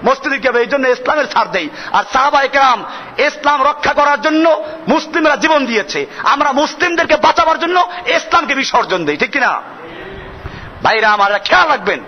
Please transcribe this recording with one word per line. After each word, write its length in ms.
মসজিদের 360
কি 80
হবে? 120
এই 60
জন্য 220
ইসলামের 380
ছাড় 240
দেই। 180
আর 200
সাহাবায়ে 360
কেরাম 360
ইসলাম 460
রক্ষা 280
করার 280
জন্য 440
মুসলিমরা 480
জীবন 300
দিয়েছে, 400
আমরা 300
মুসলিমদেরকে 640
বাঁচাবার 420
জন্য 300
ইসলামকে 480
বিসর্জন 500
দেই, 120
ঠিক 160
কিনা? 300
ভাইরা 260
আমার, 360
খেয়াল 240
রাখবেন 400